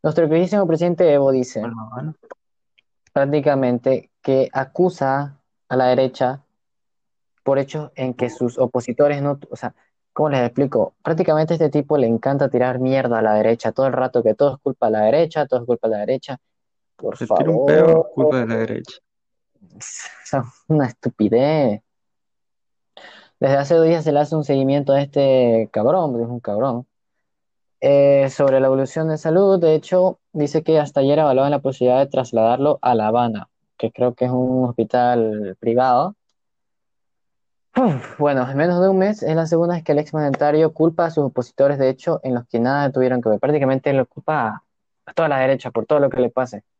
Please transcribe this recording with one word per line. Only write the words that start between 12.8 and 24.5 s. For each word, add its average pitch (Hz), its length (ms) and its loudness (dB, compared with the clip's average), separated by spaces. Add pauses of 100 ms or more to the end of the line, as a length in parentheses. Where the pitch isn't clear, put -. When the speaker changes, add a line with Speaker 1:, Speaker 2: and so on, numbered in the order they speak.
Speaker 1:
a 110 40 0
la 107 120 2
derecha 110 380 0
todo 135 140 0
el 127 80 0
rato, 127 280 -2
que 110 120 2
todo 143 200 0
es - 80 -18
culpa 127 240 -4
de 107 60 0
la 107 80 0
derecha, 147 460 0
todo 127 140 -2
es 117 60 -14
culpa 120 220 -2
de 110 60 -2
la 104 60 -6
derecha. 127 380 -6 (560)
Por - 240 -8
Speaker 2:
Se 123 80 -8
tira 107 240 0
un 143 160 0
pedo, 156 200 6
Speaker 1:
favor. 160 280 2
Speaker 2:
culpa 139 240 0
de 120 80 -2
la 113 100 -4
derecha. 110 420 -8 (760)
Speaker 1:
O 98 60 -20
sea, - 640 -10 (240)
una 151 180 2
estupidez. 117 960 0 (1600)
Desde 135 160 0
hace 143 180 0
dos 165 120 6
días 160 180 2
se 156 80 0
le 143 80 2
hace 147 160 -2
un 151 80 -2
seguimiento 139 480 0